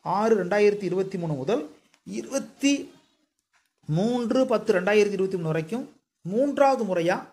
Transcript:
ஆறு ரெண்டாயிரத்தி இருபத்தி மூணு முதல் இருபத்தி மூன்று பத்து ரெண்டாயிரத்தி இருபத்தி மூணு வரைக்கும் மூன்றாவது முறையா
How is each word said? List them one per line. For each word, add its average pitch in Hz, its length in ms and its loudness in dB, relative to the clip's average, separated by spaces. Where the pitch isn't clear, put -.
ஆறு 202 440 2
ரெண்டாயிரத்தி 202 380 2
இருபத்தி 190 360 -2
மூணு 165 140 -4
முதல் 180 380 -2
இருபத்தி 262 880 -4
மூன்று 240 600 0
பத்து 214 340 0
ரெண்டாயிரத்தி 208 300 2
இருபத்தி 190 260 -2
மூணு 170 100 -4
வரைக்கும் 165 440 -4
மூன்றாவது 247 720 0
முறையா 175 280 0